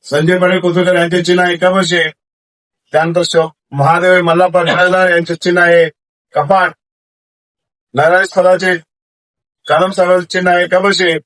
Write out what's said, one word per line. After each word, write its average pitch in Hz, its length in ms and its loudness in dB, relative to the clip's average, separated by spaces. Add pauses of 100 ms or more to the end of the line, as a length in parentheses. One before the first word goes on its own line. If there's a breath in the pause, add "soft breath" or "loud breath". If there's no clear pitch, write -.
संजय 160 340 0
पाटील 180 220 0
कोथुरकर 180 360 0
यांचे 170 280 -2
चिन्ह 180 200 0
आहे 175 140 -2
कमशी, 180 460 0 (880)
त्यानंतर 165 340 0
शो-, 165 240 -2 (220)
महादेवी 170 500 2
मल्लाप्पा 175 420 0
बिराजदार 185 460 0
यांचे 170 260 -2
चिन्ह 175 260 -2
आहे 170 280 4 (460)
कपाट, 165 360 0 (1200)
नारायण 170 320 2
स्थळाचे 185 520 0 (920)
कदम 175 220 0
साहेबांचे 180 340 0
चिन्ह 180 260 -2
आहे 175 160 0
कमशी. 185 440 0 (140)